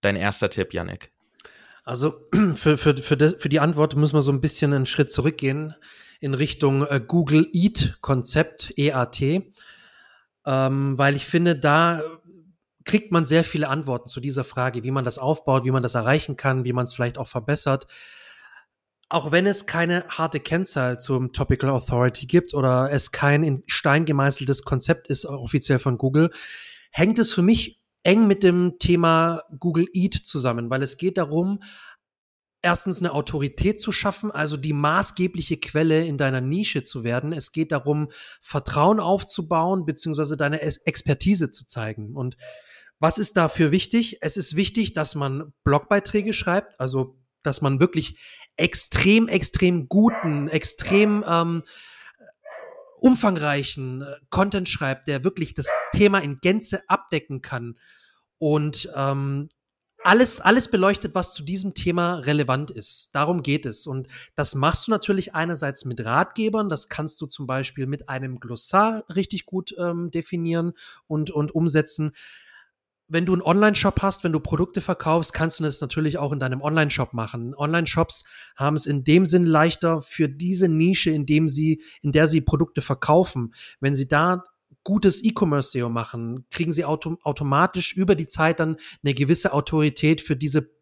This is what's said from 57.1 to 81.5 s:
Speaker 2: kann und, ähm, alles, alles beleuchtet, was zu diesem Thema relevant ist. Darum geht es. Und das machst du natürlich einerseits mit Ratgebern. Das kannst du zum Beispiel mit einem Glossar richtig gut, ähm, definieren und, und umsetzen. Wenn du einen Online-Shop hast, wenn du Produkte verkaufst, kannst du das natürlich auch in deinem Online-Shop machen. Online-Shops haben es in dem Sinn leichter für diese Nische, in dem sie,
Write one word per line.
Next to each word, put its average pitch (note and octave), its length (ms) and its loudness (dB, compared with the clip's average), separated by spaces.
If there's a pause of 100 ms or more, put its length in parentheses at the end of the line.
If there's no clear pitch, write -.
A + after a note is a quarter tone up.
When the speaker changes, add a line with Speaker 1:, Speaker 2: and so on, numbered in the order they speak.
Speaker 2:
kann A#2 360 -10 (600)
und, D3+ 580 -2
ähm, C#3 540 -4 (560)
alles, A3+ 360 6
alles A3+ 280 2
beleuchtet, G3 460 2
was F3+ 180 -4
zu D3+ 100 -10
diesem F#3 300 -6
Thema F3 420 -2
relevant C#3+ 560 0
ist. - 420 -10
Darum D3+ 280 0
geht C#3+ 240 -2
es. A#2+ 220 -8
Und C3 200 -8 (280)
das - 180 -4
machst D3 340 0
du A3+ 40 0
natürlich G3 420 -2
einerseits D#3 520 -4
mit A#2+ 180 -8
Ratgebern. G3+ 640 0
Das D#3 220 -6
kannst - 320 -8
du D#3 40 -8
zum C3+ 220 -12
Beispiel C3 400 -4
mit C#3+ 220 -8
einem C3 320 -8
Glossar G3+ 720 0
richtig F#3+ 320 -4
gut, F#3 320 -8
ähm, F3 340 -4
definieren E3+ 600 -2 (340)
und, D#3 240 -2
und D3 240 -2
umsetzen. D#3 560 0 (960)
Wenn E3 180 0
du F#3 60 0
einen F3+ 100 2
Online-Shop G3+ 600 4
hast, G3 240 -2
wenn E3 80 2
du D3+ 80 2
Produkte E3+ 400 -2
verkaufst, E3 520 -2
kannst D#3+ 280 -2
du - 20 -2
das C#3+ 160 -4
natürlich D#3 380 -2
auch C#3+ 160 -4
in C#3 60 -4
deinem C3 220 -4
Online-Shop D3+ 520 0
machen. A#2 420 -6
Online-Shops E3 720 -2 (320)
haben D3 180 0
es C#3+ 100 -2
in C#3+ 200 -2
dem E3+ 200 6
Sinn F3 200 4
leichter E3 560 2
für - 260 -2
diese F3 400 0
Nische, E3 440 2
in D3+ 140 0
dem D3+ 220 4
sie, D#3 340 0 (200)